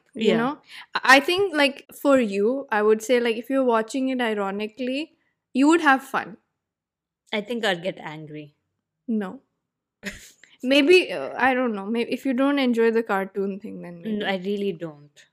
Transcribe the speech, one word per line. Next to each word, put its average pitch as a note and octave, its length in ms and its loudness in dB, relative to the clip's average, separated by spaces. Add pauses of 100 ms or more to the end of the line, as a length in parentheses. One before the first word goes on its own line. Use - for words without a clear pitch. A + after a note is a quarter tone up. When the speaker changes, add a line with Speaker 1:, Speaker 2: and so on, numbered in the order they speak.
(140)
Speaker 1:
you A3 140 0
Speaker 2:
Yeah. G3 100 4
Speaker 1:
know? B3+ 200 -2 (360)
I, B3+ 220 6
I C#4+ 120 8
think, F4+ 320 -2
like, C#4 200 0 (220)
for C#4 180 4
you, A3 500 -2
I G#3 180 0
would A3 140 2
say, B3 180 2
like, A#3 240 0
if - 60 -12
you're C4+ 200 2
watching A3+ 400 -2
it B3+ 160 -4
ironically, G#3+ 760 -4 (520)
you C4+ 160 4
would E4+ 180 6
have C4+ 160 4 (100)
fun. F3+ 240 -6 (960)
Speaker 2:
I G#3+ 80 -4
think A3 240 -8
I'd F3+ 180 0
get F#3 160 -6
angry. D3+ 560 -14 (540)
Speaker 1:
No. G#3+ 320 -4 (640)
<laughs> G3+ 80 -10 (500)
Maybe, C#4+ 500 4
uh, C#3+ 240 -6
I C4 180 2
don't B3 200 0
know. G3 120 -8
Maybe A3+ 260 -2
if B3 120 -8
you C4+ 100 0
don't C#4 260 0
enjoy A3+ 320 2
the A3+ 100 0
cartoon G3 600 -4
thing, F#3+ 180 -14
then F3 200 -16
maybe. G#3+ 160 -6
Speaker 2:
No, G3+ 80 -4
I F#3+ 100 -2
really G3+ 360 -4
don't. D#3 600 -14